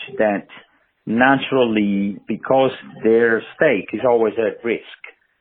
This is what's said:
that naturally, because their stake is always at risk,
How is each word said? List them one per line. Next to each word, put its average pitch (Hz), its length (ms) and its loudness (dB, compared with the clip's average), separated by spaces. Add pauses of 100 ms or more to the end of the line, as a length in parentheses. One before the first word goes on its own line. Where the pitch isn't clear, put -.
(180)
that 104 300 -2 (580)
naturally, 110 1120 0 (100)
because 131 440 0 (320)
their 113 380 2 (140)
stake 131 380 0
is 110 120 -6
always 113 320 2
at 107 280 -4
risk, 113 160 -4 (600)